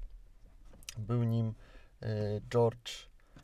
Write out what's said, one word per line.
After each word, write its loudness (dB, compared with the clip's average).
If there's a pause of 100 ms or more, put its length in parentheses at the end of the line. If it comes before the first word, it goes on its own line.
(960)
Był 2
nim, 2 (480)
e, -4 (420)
George 4 (520)